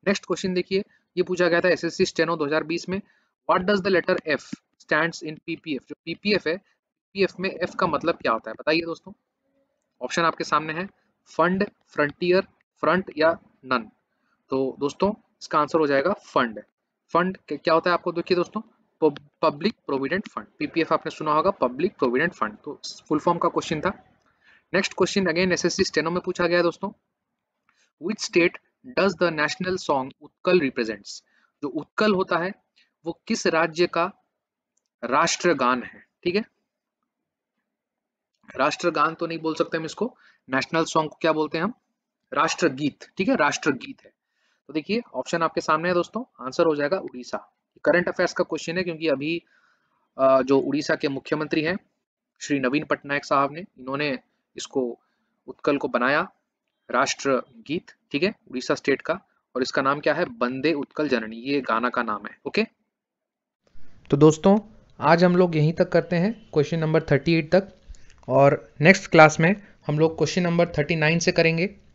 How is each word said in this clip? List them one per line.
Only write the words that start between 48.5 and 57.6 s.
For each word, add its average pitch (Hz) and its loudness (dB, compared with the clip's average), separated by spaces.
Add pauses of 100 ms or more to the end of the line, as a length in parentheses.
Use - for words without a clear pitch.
है, 185 -4
क्योंकि 160 -4
अभी, 151 -2 (760)
अ, 135 6
जो 135 4
उड़ीसा 143 0
के 151 -4
मुख्यमंत्री 151 -2
हैं 175 -2 (640)
श्री 139 -2
नवीन 135 0
पटनायक 143 -4
साहब 139 0
ने, 156 -12
इन्होंने 135 -6 (380)
इसको 123 -6 (460)
उत्कल 143 -2
को 139 -4
बनाया 135 0 (580)
राष्ट्रगीत, 135 -2 (280)